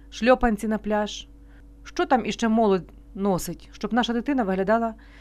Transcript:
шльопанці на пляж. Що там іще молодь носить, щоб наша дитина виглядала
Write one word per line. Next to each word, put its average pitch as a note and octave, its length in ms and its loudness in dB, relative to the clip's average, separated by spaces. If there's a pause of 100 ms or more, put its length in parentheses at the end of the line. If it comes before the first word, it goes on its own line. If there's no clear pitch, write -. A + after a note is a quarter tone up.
шльопанці A#3 580 2
на G#3+ 100 -2
пляж. G#3 500 -4 (560)
Що - 220 -4
там C4 200 2
іще G#3+ 220 -2
молодь G#3+ 420 2 (260)
носить, F#3 560 -4
щоб - 220 -8
наша A#3 200 0
дитина A#3+ 300 -2
виглядала G#3 520 0 (260)